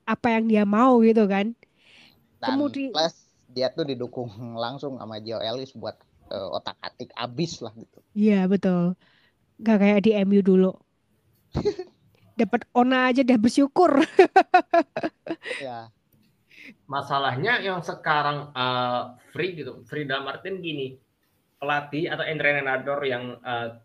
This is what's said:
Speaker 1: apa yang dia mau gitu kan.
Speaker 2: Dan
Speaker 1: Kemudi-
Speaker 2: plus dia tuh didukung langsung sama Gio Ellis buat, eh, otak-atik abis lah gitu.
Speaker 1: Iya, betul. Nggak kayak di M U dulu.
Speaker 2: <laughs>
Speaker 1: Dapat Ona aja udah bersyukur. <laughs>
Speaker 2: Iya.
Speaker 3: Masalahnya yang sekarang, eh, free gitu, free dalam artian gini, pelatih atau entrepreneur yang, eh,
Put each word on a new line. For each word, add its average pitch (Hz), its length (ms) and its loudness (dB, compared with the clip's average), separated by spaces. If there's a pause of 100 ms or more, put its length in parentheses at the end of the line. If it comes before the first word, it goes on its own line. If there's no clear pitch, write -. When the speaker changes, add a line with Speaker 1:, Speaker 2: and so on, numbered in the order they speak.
Speaker 1:
apa 226 320 0
yang 226 80 0
dia 214 160 4
mau 233 400 4
gitu 220 240 6
kan. 196 280 -2 (840)
Speaker 2:
Dan 269 200 -2
Speaker 1:
Kemudi- 269 360 -4
Speaker 2:
plus 160 220 -2 (360)
dia 123 220 -2
tuh 160 100 -4
didukung 123 460 -8 (260)
langsung 131 400 -8
sama 110 240 -14
Gio 107 220 -8
Ellis 127 340 -8
buat, 107 220 -12 (340)
eh, 98 240 -8
otak-atik - 580 -12
abis 123 460 -6
lah 110 160 -14
gitu. - 220 -20 (180)
Speaker 1:
Iya, 202 320 4
betul. 180 480 0 (640)
Nggak 220 180 2
kayak 202 240 4
di 220 140 4
M 196 160 2
U 202 80 6
dulu. 185 320 4 (800)
Speaker 2:
<laughs> - 400 -4 (480)
Speaker 1:
Dapat 226 320 0
Ona 254 400 2
aja 254 80 2
udah 247 180 4
bersyukur. 277 580 4
<laughs> 269 40 6 (1600)
Speaker 2:
Iya. 117 300 -12 (960)
Speaker 3:
Masalahnya 139 720 -2
yang 185 240 -6
sekarang, 147 720 -4
eh, 123 480 -2 (320)
free 175 240 -6
gitu, 127 260 -14
free 147 220 -8
dalam 135 240 -6
artian 180 320 -10
gini, 143 320 -8 (640)
pelatih 143 520 -4
atau 151 160 -6
entrepreneur 143 760 -2
yang, 123 400 -6
eh, 117 260 -6 (160)